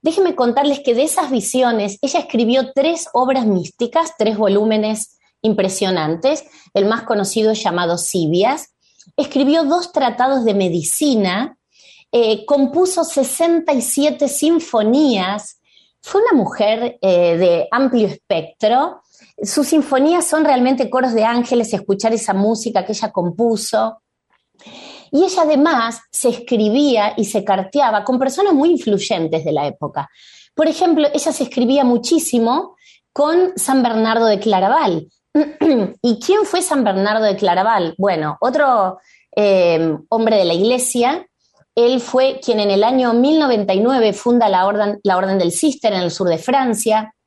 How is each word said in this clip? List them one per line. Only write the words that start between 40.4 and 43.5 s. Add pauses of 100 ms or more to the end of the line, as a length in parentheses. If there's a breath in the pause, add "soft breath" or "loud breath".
la
iglesia. (480)
Él
fue
quien
en
el
año
mil
noventa